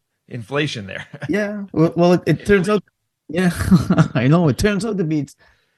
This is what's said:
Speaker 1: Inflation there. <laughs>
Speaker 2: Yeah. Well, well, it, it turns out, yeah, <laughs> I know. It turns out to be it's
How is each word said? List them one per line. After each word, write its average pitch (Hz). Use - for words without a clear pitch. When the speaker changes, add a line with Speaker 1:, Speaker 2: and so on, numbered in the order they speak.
Speaker 1:
Inflation 123
there. -
<laughs> 139
Speaker 2:
Yeah. 202
Well, 165
well, 175
it, 175
it 160
turns 202
out, 208
yeah, 175
<laughs> 165
I 120
know. 170
It 123
turns 208
out 214
to 196
be 156
it's 139